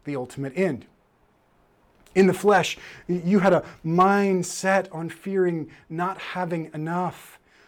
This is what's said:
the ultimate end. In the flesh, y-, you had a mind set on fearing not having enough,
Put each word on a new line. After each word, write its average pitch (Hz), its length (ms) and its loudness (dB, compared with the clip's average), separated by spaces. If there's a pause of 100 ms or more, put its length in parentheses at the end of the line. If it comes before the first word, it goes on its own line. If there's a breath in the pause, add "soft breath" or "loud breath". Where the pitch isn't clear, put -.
the 147 100 -8
ultimate 127 400 -10
end. 170 320 -2 (1300)
In 190 100 6
the 185 80 4
flesh, 190 440 2 (300 loud breath)
y-, 175 160 -2
you 190 160 4
had 185 140 4
a 151 120 2 (180 loud breath)
mind 185 640 2
set 190 460 -2
on 160 180 -10
fearing 180 600 -2 (180 loud breath)
not 175 300 -6
having 170 560 -8
enough, 165 680 -8 (280 soft breath)